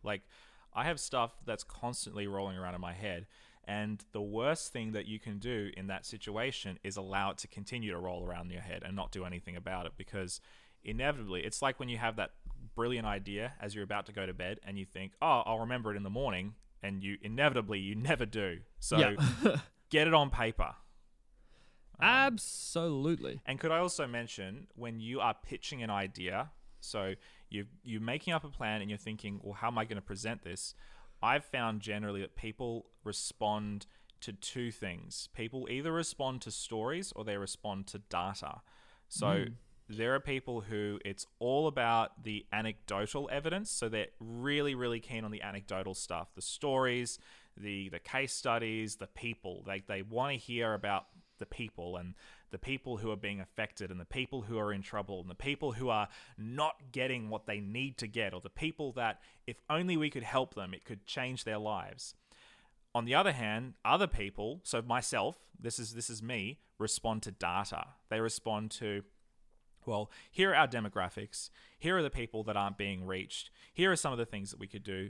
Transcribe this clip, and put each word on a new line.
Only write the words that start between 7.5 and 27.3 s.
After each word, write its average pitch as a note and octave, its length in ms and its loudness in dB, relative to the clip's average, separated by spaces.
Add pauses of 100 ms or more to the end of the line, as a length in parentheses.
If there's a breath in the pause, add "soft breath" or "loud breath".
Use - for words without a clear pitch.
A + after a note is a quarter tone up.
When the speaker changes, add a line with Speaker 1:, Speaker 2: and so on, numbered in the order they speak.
Speaker 1:
to F2 60 -2
roll F2 280 -2
around F2 220 -6
in F2 60 -6
your F2 80 -6
head F2 220 -8
and F#2+ 120 -6
not - 180 -4
do F#2 100 -4
anything F2+ 320 -8
about F2+ 300 -4
it, D#2+ 100 -6
because F#2 460 -6 (420 soft breath)
inevitably, A2 600 -2
it's - 160 -4
like C3+ 180 2
when B2+ 80 -4
you A#2+ 100 -2
have A2+ 200 0
that F#2 160 -2 (420)
brilliant A#2 320 0
idea G2+ 540 -2
as G#2 120 -6
you're G#2 120 -4
about G2+ 220 -2
to G#2 40 -12
go G2+ 140 -2
to F#2 80 -2
bed F2+ 300 -4
and G2 140 -6
you F#2+ 80 -4
think, F#2+ 360 -10
"Oh, D3 240 6
I'll A2+ 140 2
remember A2+ 340 0
it G2+ 40 -2
in G2+ 60 -2
the G2 60 -2
morning," G2+ 460 0 (260)
and G2 200 -2
you G2 200 -2
inevitably, A2 580 4
you G2 160 -2
never C3 300 2
do. G2+ 360 -2 (180)
So - 180 4
Speaker 2:
Yeah. D#3+ 640 8 (160)
<laughs> - 120 -20
Speaker 1:
get D#3 180 8
it D#3+ 60 10
on D3 160 10
paper. A2+ 460 2 (1200 soft breath)
Um, F3 100 10
Speaker 2:
Absolutely. E3+ 1400 4
Speaker 1:
and C3 140 -2
could D#3+ 120 2
I D#3+ 60 6
also F3 300 2
mention, A#2 680 -6
when A2+ 240 -6
you A2+ 220 -2
are A2+ 140 4
pitching - 480 -8
an A2 80 -2
idea, G2 600 -2 (300)
so F#2+ 320 -2 (360 soft breath)